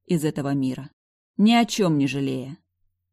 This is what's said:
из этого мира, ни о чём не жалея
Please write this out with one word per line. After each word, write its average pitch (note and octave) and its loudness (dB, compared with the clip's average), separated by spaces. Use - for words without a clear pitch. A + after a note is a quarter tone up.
из D#3+ 0
этого C#3+ -2
мира, C3 -4
ни G#3+ 4
о A#3 4
чём F3 0
не C#3 2
жалея C3+ -6